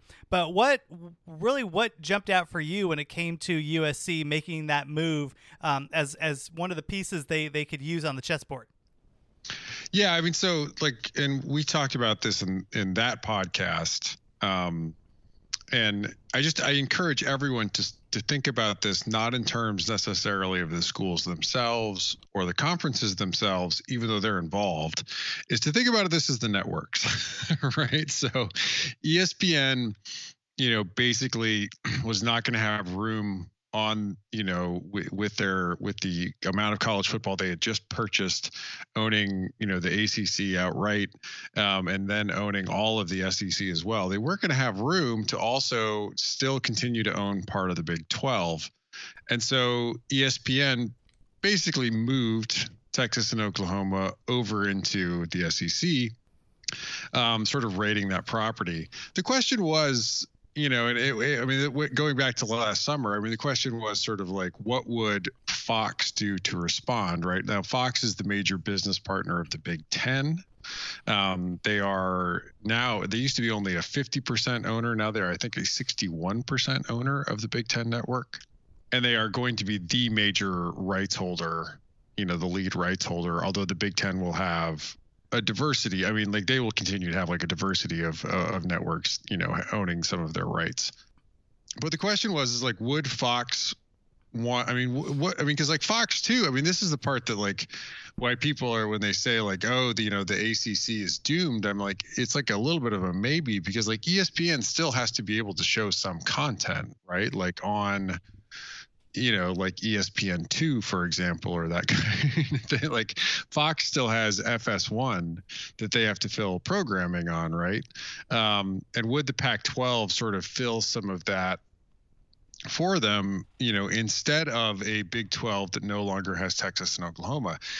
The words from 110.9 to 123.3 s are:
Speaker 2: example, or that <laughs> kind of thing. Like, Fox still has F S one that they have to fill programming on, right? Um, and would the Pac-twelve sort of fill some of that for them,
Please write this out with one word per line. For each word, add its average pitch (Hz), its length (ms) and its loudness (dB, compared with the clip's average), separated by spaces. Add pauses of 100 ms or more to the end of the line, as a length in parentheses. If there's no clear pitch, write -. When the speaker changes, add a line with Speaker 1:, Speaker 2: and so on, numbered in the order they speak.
Speaker 2:
example, 87 480 -2
or 82 140 0
that 85 200 0
<laughs> - 0 -
kind 127 640 2
of 131 100 0
thing. 135 280 -2
Like, 117 300 -2 (320)
Fox 151 360 2
still 131 200 2
has 107 320 2
F 113 280 0
S 101 220 0
one 98 520 -2 (360)
that 110 140 -4
they 117 120 4
have 104 160 2
to 98 100 -2
fill 95 300 0
programming 90 680 0
on, 82 240 -2
right? 90 320 -2 (460)
Um, 101 500 2 (140)
and 113 120 0
would 135 200 0
the 120 60 0
Pac-twelve 123 800 0
sort 110 220 0
of 92 120 -2
fill 117 360 -2
some 101 300 -2
of 90 140 -6
that 92 340 0 (1080)
for 180 320 2
them, 98 460 0 (140)